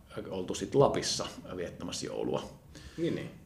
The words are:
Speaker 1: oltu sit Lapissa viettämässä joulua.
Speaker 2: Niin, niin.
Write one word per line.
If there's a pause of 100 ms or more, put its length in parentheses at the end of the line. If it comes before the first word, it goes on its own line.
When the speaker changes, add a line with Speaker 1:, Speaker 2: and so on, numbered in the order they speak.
(300)
Speaker 1:
oltu
sit
Lapissa (320)
viettämässä
joulua. (540)
Speaker 2:
Niin,
niin. (160)